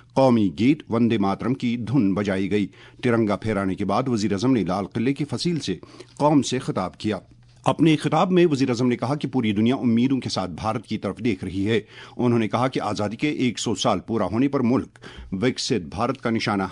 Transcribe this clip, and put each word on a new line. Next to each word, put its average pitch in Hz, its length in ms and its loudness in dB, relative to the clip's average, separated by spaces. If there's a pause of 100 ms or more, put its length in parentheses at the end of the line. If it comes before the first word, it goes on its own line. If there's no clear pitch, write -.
(140)
قومی 120 360 4 (100)
گیت 139 300 4
وندے 113 280 2
ماترم 98 360 0
کی 120 240 -2
دھن 110 360 2
بجائی 95 380 -2
گئی۔ 104 160 0 (360)
ترنگا 113 320 2
پھہرانے 98 400 -2
کے 98 100 -4
بعد 101 220 0
وزیر 110 240 0
اعظم 110 220 2
نے 104 100 2
لال 92 220 -2
قلعے 120 280 -2
کی 143 120 -4
فصیل 156 340 -4
سے 95 160 -4 (420)
قوم 147 240 4
سے 123 180 -2
خطاب 95 380 -6
کیا۔ 104 200 -4 (480)
اپنے 151 300 4
خطاب 156 360 0
میں 175 200 6
وزیر 131 180 2
اعظم 123 180 0
نے 120 100 2
کہا 123 180 -2
کہ 147 120 -6
پوری 117 240 0
دنیا 113 240 2
امیدوں 123 440 2
کے 117 100 -6
ساتھ 92 220 -4
بھارت 107 340 -6
کی 107 120 -6
طرف 98 220 -6
دیکھ 113 240 -2
رہی 95 260 -2
ہے۔ 113 100 2 (380)
انہوں 120 220 2
نے 107 80 0
کہا 120 200 0
کہ - 120 -4
آزادی 104 360 -4
کے 151 140 -2
ایک 123 300 -2
سو 117 160 -2
سال 104 240 0
پورا 107 260 -2
ہونے 113 220 0
پر 139 120 0
ملک 117 400 0 (320)
وکست 123 420 -2
بھارت 101 480 -4
کا 120 80 -2
نشانہ 107 420 0